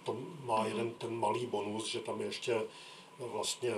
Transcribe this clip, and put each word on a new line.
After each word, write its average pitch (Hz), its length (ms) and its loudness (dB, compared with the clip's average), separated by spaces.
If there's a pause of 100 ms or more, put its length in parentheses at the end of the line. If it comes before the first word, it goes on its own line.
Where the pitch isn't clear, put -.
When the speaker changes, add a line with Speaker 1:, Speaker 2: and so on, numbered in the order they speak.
Speaker 1:
to 120 140 0 (260)
má 113 160 4
Speaker 2:
Mhm. 107 80 4
Speaker 1:
jeden 113 260 0
ten 117 220 -4
malý 120 300 4
bonus, 104 420 0
že 120 120 0
tam 104 220 -2
ještě 104 400 2 (580)
vlastně 113 580 0